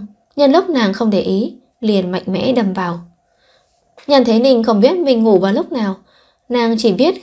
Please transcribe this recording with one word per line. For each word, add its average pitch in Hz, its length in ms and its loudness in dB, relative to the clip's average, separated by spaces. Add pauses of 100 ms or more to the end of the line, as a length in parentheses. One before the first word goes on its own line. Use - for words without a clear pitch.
(360)
nhân 285 160 4
lúc 370 180 2
nàng 226 240 0
không 226 160 -2
để 190 120 0
ý, 190 340 -4 (260)
liền 190 300 -2
mạnh 185 140 -6
mẽ 202 280 -2
đâm 202 200 -2
vào. 175 260 -6 (1080)
Nhan 277 160 4
Thế 226 160 2
Ninh 247 240 2
không 220 160 0
biết 294 180 2
mình 262 260 0
ngủ 208 160 4
vào 196 140 0
lúc 302 180 -4
nào, 208 240 -4 (540)
nàng 233 280 -2
chỉ 220 160 0
biết 294 300 0